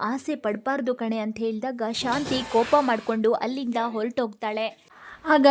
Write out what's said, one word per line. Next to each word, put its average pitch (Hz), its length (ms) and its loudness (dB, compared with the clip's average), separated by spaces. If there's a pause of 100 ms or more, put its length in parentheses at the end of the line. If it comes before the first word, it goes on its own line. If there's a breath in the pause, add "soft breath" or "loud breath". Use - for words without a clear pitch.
(100)
ಆಸೆ 269 260 -4
ಪಡ್ಬಾರ್ದು 247 580 -4
ಕಣೆ" 226 320 -4
ಅಂತ 214 120 -6
ಹೇಳಿದಾಗ 226 540 -4 (100)
ಶಾಂತಿ 262 380 -2 (120)
ಕೋಪ 233 280 4
ಮಾಡ್ಕೊಂಡು 226 520 0 (120)
ಅಲ್ಲಿಂದ 240 380 -4 (120)
ಹೊರಟೋಗ್ತಾಳೆ. 220 760 -4 (680 loud breath)
ಆಗ 277 160 6